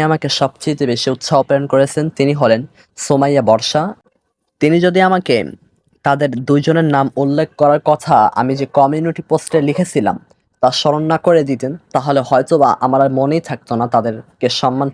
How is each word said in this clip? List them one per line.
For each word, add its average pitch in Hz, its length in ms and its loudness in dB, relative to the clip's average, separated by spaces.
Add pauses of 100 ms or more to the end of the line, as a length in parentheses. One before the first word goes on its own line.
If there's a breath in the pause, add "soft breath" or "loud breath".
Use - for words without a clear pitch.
আমাকে 156 200 -2 (120)
সবচেয়ে 143 520 -2
বেশি 117 220 -4
উৎসাহ 139 320 0
প্রেরণ 139 260 0
করেছেন, 139 320 0 (140)
তিনি 143 220 2
হলেন 113 200 2 (380 soft breath)
সোমাইয়া 139 520 0
বর্ষা। 117 320 0 (760)
তিনি 156 160 4 (100)
যদি 180 220 2
আমাকে 185 280 0 (680)
তাদের 139 260 0 (180)
দুইজনের 156 480 2
নাম 135 100 2 (160)
উল্লেখ 147 260 -2 (120)
করার 147 200 4 (100)
কথা 151 260 2 (240)
আমি 127 200 -2
যে 135 60 -4 (120)
কমিউনিটি 156 520 0
পোস্টে 160 280 -2 (100)
লিখেছিলাম, 139 480 -2 (460)
তা 127 60 2 (120)
স্মরণ 151 220 -2 (100)
না 160 140 0
করে 170 240 4
দিতেন, 131 220 -4 (220)
তাহলে 139 340 0
হয়তোবা 135 420 2 (140)
আমার 135 200 2
আর 135 140 2
মনেই 143 300 0
থাকতো - 320 -10
না 120 140 0
তাদেরকে 113 520 -4 (140)
সম্মান 135 340 -2